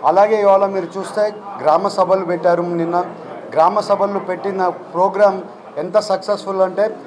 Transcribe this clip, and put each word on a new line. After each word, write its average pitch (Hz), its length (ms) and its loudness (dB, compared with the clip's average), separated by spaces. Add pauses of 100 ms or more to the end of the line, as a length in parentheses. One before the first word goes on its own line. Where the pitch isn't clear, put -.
అలాగే 202 360 6
ఇవాళ 196 280 6
మీరు 185 240 -4
చూస్తే 196 260 -4 (380)
గ్రామ 165 340 2
సభలు 190 360 2
పెట్టారు 175 340 2 (160)
నిన్న. 170 160 -2 (560)
గ్రామ 180 360 2
సభలు 202 400 0
పెట్టిన 185 340 -4 (320)
ప్రోగ్రామ్ 190 440 2 (440)
ఎంత 185 140 -2 (140)
సక్సెస్ఫుల్ 196 560 -4
అంటే 185 180 0 (220)